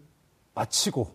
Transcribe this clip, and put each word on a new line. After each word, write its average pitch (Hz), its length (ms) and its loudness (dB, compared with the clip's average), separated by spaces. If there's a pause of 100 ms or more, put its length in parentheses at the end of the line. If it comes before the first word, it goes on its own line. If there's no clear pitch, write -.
(540)
마치고 117 600 0